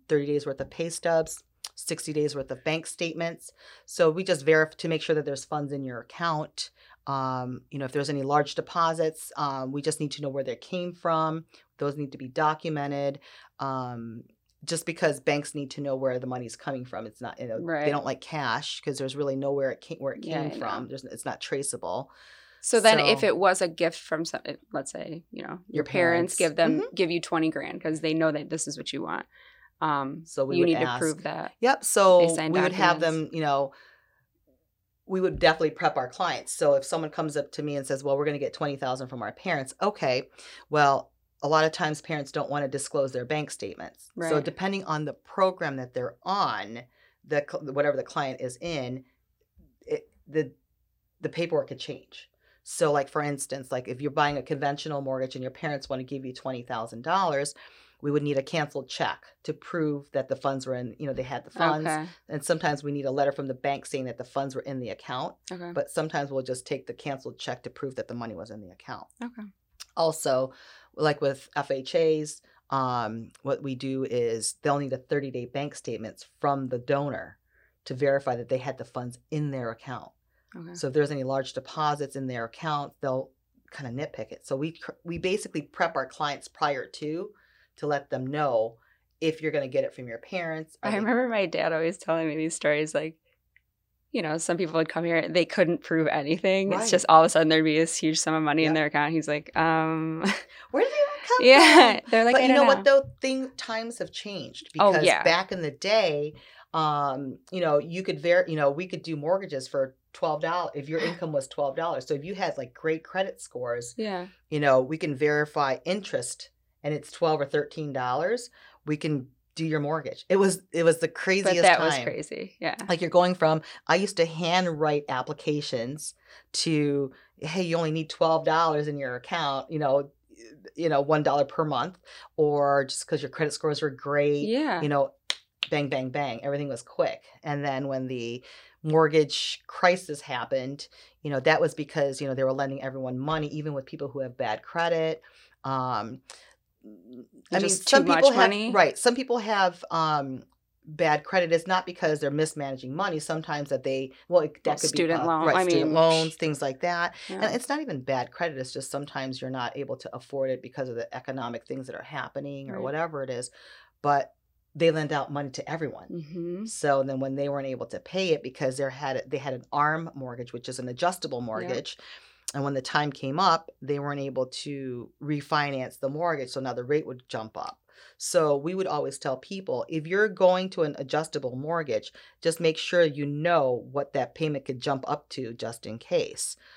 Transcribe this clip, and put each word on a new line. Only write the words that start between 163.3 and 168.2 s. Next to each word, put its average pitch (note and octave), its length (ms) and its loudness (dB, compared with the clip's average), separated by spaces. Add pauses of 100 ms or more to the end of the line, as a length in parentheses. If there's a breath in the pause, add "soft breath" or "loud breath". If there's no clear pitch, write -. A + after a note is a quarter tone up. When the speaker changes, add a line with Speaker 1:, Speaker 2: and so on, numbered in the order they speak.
Speaker 1:
But C#3+ 320 4 (420)
they E3 160 6
lend D3+ 200 -2
out C#3 180 0
money C#3+ 200 -4
to - 200 -10
everyone. D#3 400 -6
Speaker 2:
Mm-hmm. E3+ 580 -8
Speaker 1:
So C#3+ 360 2
then C3+ 160 -2
when C3+ 160 -4
they C#3+ 140 -2
weren't C#3 180 -4
able B2 200 -6
to G2+ 120 -10
pay F#3 300 -4